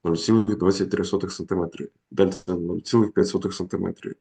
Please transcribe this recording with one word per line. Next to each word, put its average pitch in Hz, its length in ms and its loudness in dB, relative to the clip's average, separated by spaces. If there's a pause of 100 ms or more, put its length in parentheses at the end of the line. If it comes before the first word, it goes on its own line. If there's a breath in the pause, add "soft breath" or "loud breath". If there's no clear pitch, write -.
нуль 85 120 2
цілих 107 420 2
двадцять 95 320 2
три 98 140 0
сотих 92 280 -2
сантиметри, 87 580 -6 (220)
дельта 92 440 0
нуль 85 240 -4
цілих 107 320 2
п'ять 92 160 4
сотих 98 260 -2
сантиметрів. 92 680 -6